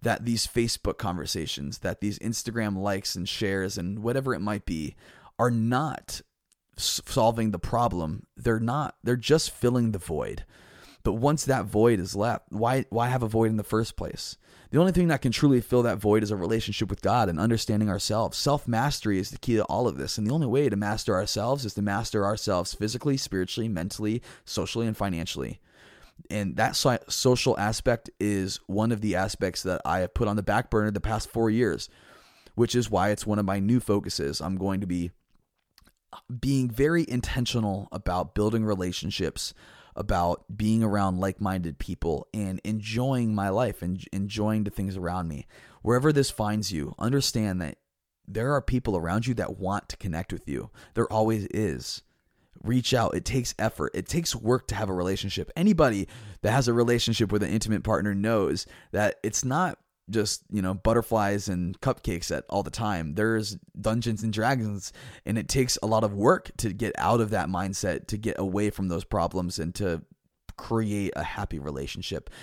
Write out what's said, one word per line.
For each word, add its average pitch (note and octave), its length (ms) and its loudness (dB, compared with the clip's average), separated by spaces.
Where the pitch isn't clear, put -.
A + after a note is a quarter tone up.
that A2+ 240 -2
these A#2 200 0
Facebook A2+ 520 -2
conversations, E2 800 -6
that F2+ 240 -6
these G2+ 160 -4
Instagram A2 580 -4
likes G2 380 -4
and F2 120 -6
shares G2 520 -2
and F#2+ 220 -6
whatever B2+ 340 -2
it D#2 60 -6
might G2+ 260 -4
be, D#2 280 -4
are A#2+ 120 4
not A#2+ 680 -2
s-, - 300 -2
solving A2+ 460 2
the F2+ 60 -2
problem. G2 680 -2
They're A2+ 240 2
not. B2 420 -2
They're B2 140 2
just C#3+ 360 4
filling A#2+ 400 2
the G2+ 60 -2
void. C#2 460 -6
But G2+ 100 2
once C#3+ 320 2
that C3 180 2
void G#2+ 340 6
is F#2+ 160 -4
left, G#2+ 360 0
why, A#2+ 400 0
why A#2 180 0
have B2+ 140 0
a A2+ 60 0
void A2+ 220 4
in A2 60 0
the G#2 80 -2
first A2 320 -2
place? - 400 -10
The C3 80 4
only F3+ 140 6
thing E3+ 160 6
that D3 140 2
can B2 100 2
truly C3+ 280 6
fill B2 220 4
that A2 160 0
void G#2+ 240 6
is G#2 80 0
a G#2+ 60 -2
relationship G#2+ 520 0
with G2 140 -6
God A2 260 4
and D#2+ 120 0
understanding G#2+ 480 2
ourselves. G2+ 500 0
Self-mastery B2+ 800 0
is F#2+ 120 -2
the - 80 -14
key A#2+ 180 0
to G#2+ 80 4
all A2+ 240 0
of D2+ 100 -2
this. - 180 -6
And G#2+ 100 0
the A2+ 60 2
only D#3 140 2
way C3+ 220 4
to G#2 80 0
master G#2 380 0
ourselves A2 500 0
is G#2+ 100 -6
to G#2 80 -2
master G2+ 420 0
ourselves G2 480 0
physically, B2 440 -2
spiritually, G#2 520 -2
mentally, G#2 540 -4
socially, - 420 -4
and A2 100 -2
financially. E2 640 -4
And G2+ 260 -2
that A2+ 200 0
so-, A#2+ 220 4
social - 500 4
aspect A2 500 0
is G2 480 0
one A2 240 0
of G#2+ 80 -2
the G#2 160 0
aspects F#2+ 480 -2
that F#2 200 -2
I F2 160 0
have F2+ 140 -2
put A2 140 0
on G#2 80 0
the G#2+ 60 0
back G#2 280 0
burner G#2+ 220 2
the G2+ 80 -4
past A2 280 -2
four A2+ 220 2
years, A2 380 0
which A#2+ 220 2
is A#2 120 2
why G2+ 220 2
it's G#2 160 -2
one G#2+ 140 2
of G#2 40 2
my G2 140 0
new A2 220 4
focuses. G2 600 0
I'm F#2 160 -2
going F#2+ 260 -2
to G2+ 40 -4
be F2 240 -2
being C3 300 2
very D3+ 380 2
intentional A2+ 840 -2
about F2+ 460 -4
building G#2+ 280 2
relationships, F#2 880 -2
about F2+ 500 0
being A2 260 4
around G2 360 2
like-minded F#2 600 -2
people E2 540 -4
and G2 320 -4
enjoying A2 680 0
my G2+ 160 2
life G#2 320 0
and F2+ 200 -4
enjoying G#2+ 520 0
the G2+ 60 -4
things F#2+ 260 -4
around F2 320 -4
me. C#2+ 180 -10
Wherever B2+ 300 4
this C#3+ 180 4
finds G#2 420 -2
you, D2 260 -4
understand A2 600 0
that D#2+ 160 -6
there A2+ 280 0
are C#3 80 2
people A#2+ 340 0
around F2 300 0
you B2+ 80 0
that G2 240 -4
want F#2+ 320 -4
to - 80 -14
connect E2+ 340 -6
with - 160 -10
you. B1+ 220 -6
There - 180 0
always A2 340 2
is. E2 560 -4
Reach B2 320 0
out. A#2 200 2
It - 120 -4
takes B2 320 -2
effort. G#2 340 -2
It - 160 -6
takes E3+ 280 -2
work A2+ 320 0
to G#2 80 -6
have G#2+ 120 -2
a F#2+ 60 -2
relationship. F#2 640 -2
Anybody D#3+ 520 4
that G#2 120 2
has B2 160 4
a A#2+ 40 6
relationship A#2 600 4
with G#2 100 2
an D#2 80 0
intimate G#2+ 320 0
partner G#2 320 0
knows G2 520 2
that G#2 300 2
it's G#2+ 220 -2
not D#3+ 340 0
just, G#2 400 0
you G#2 100 0
know, F#2 140 0
butterflies G#2 760 2
and F2+ 320 -2
cupcakes F2 560 -2
at - 140 -6
all G2 120 0
the - 80 -10
time. F#2 440 -4
There's G#2+ 420 0
Dungeons A2 420 0
and A2+ 100 0
Dragons, A2 600 -2
and A2+ 140 0
it C#3 100 -4
takes B2+ 340 2
a - 40 0
lot A2 180 4
of G#2 80 2
work A2+ 460 4
to A2 140 -2
get A2 260 -2
out A2 220 4
of G#2+ 100 0
that F#2 180 0
mindset, F#2 600 -4
to G#2+ 100 -4
get G#2+ 200 -4
away G2 320 0
from F#2+ 180 -4
those F2 160 -2
problems F2+ 540 -2
and E2 180 -4
to F2 260 -2
create G#2 600 -2
a D2 60 -4
happy E2+ 360 -6
relationship. C#2+ 720 -8